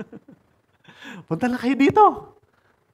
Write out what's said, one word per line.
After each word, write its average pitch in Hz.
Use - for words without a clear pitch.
<laughs> -
Punta 165
na 247
kayo 240
dito. 381